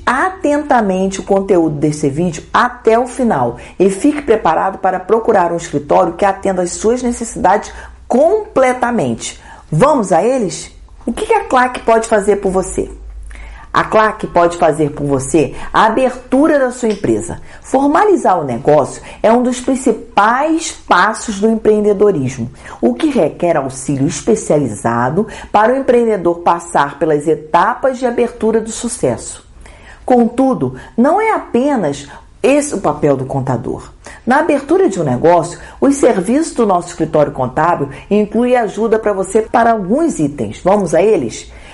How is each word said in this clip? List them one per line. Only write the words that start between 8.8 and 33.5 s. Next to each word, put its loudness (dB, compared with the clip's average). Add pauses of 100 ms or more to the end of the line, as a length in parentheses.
Vamos 2
a 4
eles? -2 (320)
O -4
que -2
a 0
clac 0
pode 2
fazer 2
por -2
você? -4 (840)
A 2
clac 0
pode 2
fazer 2
por -8
você 0 (180)
a 4
abertura 0
da 0
sua -4
empresa. -2 (180)
Formalizar 2
o -4
negócio 0 (220)
é 4
um 4
dos -2
principais 0
passos 0
do 2
empreendedorismo, 2 (280)
o 2
que 0
requer 0
auxílio -2
especializado 0 (260)
para 4
o 0
empreendedor 0
passar -2
pelas 0
etapas 0
de -4
abertura 0
do -8
sucesso. -6 (600)
Contudo, 2 (200)
não 4
é 0
apenas -2 (360)
esse 2
o -4
papel 0
do -4
contador. -4 (320)